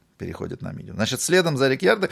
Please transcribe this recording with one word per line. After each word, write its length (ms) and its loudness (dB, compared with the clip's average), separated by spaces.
переходят 440 -8
на 100 -8
медиум. 240 -12
Значит, 240 -2
следом 380 2
за 100 4
Рикьярдо 440 2